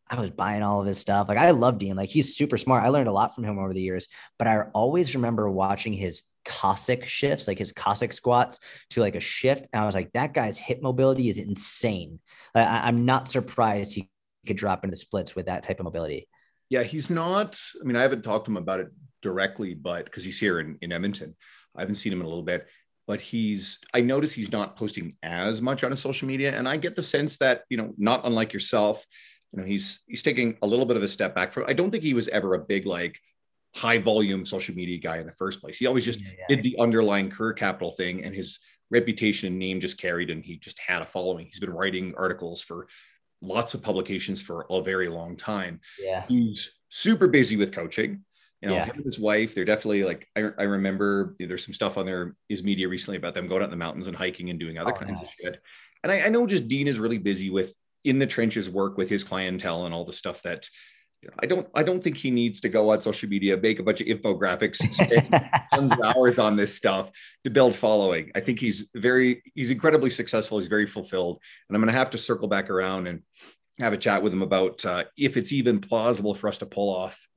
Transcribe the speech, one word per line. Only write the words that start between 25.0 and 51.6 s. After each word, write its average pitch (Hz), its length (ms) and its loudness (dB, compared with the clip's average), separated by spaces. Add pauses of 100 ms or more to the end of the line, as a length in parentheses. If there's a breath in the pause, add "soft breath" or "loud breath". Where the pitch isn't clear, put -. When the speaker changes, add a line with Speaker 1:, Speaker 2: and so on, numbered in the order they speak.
Speaker 2:
as 92 400 -4
much 127 220 -2
on 127 80 0
his 135 80 -6
social 135 300 -4
media. 135 280 -2
And 127 120 -2
I 151 80 -2
get - 180 -4
the 190 80 -4
sense 147 360 0
that, 127 300 4
you 127 60 -2
know, 107 220 -4
not 117 280 4
unlike 113 280 0
yourself, 104 500 2 (480 soft breath)
you 98 80 -10
know, 92 60 -6
he's, 98 420 -4
he's - 160 -10
taking 120 380 2
a 104 60 0
little 123 180 2
bit 120 100 2
of 101 80 0
a 101 60 0
step - 260 -2
back 90 160 0
from, - 160 -4
I 139 60 2
don't 185 180 0
think 208 120 -4
he 147 100 2
was 113 160 0
ever 104 240 2
a 107 100 2
big, 98 220 -2
like, 87 340 -4 (560)
high 117 220 2
volume 101 480 2
social 92 300 -6
media 87 220 -6
guy 82 200 -6
in 80 80 -8
the 82 80 -16
first 95 260 -6
place. - 180 -14
He 123 100 2
always 123 180 2
just 113 160 -4
Speaker 1:
Yeah, 95 160 -14
yeah. - 180 2
Speaker 2:
did 117 80 0
the 123 160 0
underlying 110 500 4
career 113 240 -4
capital 92 380 -2
thing, 90 320 -4
and - 120 -10
his - 240 -10 (320 soft breath)
reputation 110 560 2
and 92 120 -4
name 92 220 -4
just 90 160 -6
carried, 87 320 -4
and 80 160 -8
he 85 120 -14
just - 220 -20
had 90 220 -4
a 80 40 -8
following. 90 420 -6
He's - 120 -18
been 92 140 -6
writing 92 420 -4
articles 87 460 -4
for 87 260 -14 (540 soft breath)
lots 98 320 -4
of 101 80 -8
publications 95 600 -4
for 85 280 -10
a 92 120 0
very 92 280 -2
long 85 260 -10
time. 90 440 -6 (200 loud breath)
Speaker 1:
Yeah. 95 280 -4
Speaker 2:
He's 120 520 0 (100)
super - 380 4
busy 117 300 6
with 101 160 2
coaching. 98 500 -4 (380)
You 98 80 -4
know, 92 60 2
Speaker 1:
Yeah. 82 100 0
Speaker 2:
him 117 120 -8
and 143 80 -8
his 120 140 -6
wife, 107 360 2
they're 90 100 0
definitely, 104 380 2
like, 90 320 -4
I, 107 60 -2 (160)
I 101 60 -2
remember 98 760 0
there's 90 260 -8